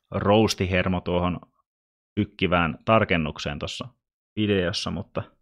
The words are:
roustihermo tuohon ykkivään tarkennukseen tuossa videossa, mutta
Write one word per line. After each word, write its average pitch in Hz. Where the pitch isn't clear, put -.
roustihermo 95
tuohon 87
ykkivään 87
tarkennukseen 82
tuossa -
videossa, 98
mutta -